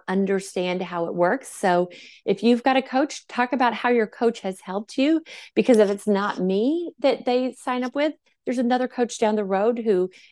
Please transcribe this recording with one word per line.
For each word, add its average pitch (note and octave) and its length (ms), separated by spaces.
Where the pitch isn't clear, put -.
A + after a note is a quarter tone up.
understand F#3+ 720
how F3 260
it - 60
works. F3+ 360
So F3+ 400
if F#3+ 160
you've A#3 220
got C4 140
a C4 40
coach, C4 460
talk B3 240
about B3 220
how A#3 160
your A#3 180
coach A#3 340
has F#3+ 200
helped G3 360
you, D#4 260
because A3 220
if G#3 120
it's G3+ 180
not G3+ 320
me B3 600
that - 260
they B3+ 280
sign B3 300
up B3+ 120
with, D4 180
there's B3+ 140
another B3 280
coach A#3+ 320
down G#3+ 160
the G#3+ 80
road G3+ 360
who F#3+ 300